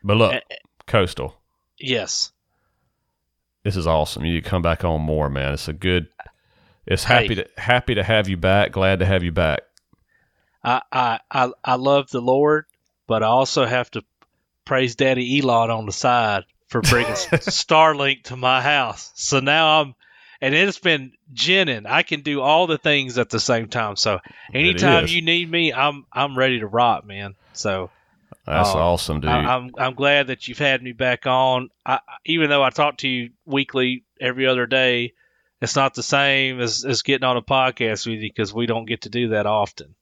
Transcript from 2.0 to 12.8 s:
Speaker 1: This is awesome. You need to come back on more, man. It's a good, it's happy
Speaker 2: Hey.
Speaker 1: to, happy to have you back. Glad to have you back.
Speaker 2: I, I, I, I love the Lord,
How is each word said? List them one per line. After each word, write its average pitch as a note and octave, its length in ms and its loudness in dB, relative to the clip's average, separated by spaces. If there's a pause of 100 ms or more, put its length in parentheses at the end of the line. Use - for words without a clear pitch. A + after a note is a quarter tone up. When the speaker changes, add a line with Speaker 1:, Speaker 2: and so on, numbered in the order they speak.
Speaker 1:
This G2+ 120 -2
is E2 120 -2
awesome. D#2 360 0
You E2+ 120 0
need D#2+ 80 -4
to - 60 -12
come F#2 120 0
back E2+ 220 0
on D#2+ 180 0
more, D2+ 280 0
man. C#2 240 -4
It's - 140 -8
a D#2 60 -8
good, F2+ 340 0 (800)
it's - 200 -2
happy A#2+ 240 4
Speaker 2:
Hey. A2+ 60 -2
Speaker 1:
to, G2 120 -6 (100)
happy B2 380 -2
to G2+ 80 0
have G#2 260 2
you F#2+ 80 -2
back. F#2+ 340 2
Glad F#2+ 280 0
to F#2 80 2
have F#2 160 2
you E2+ 80 -2
back. D#2+ 300 0 (1000)
Speaker 2:
I, B2 180 0 (100)
I, A#2+ 280 0 (120)
I, B2+ 200 0 (120)
I B2+ 120 0
love C#3 340 2
the B2+ 120 -4
Lord, D3 440 2 (420)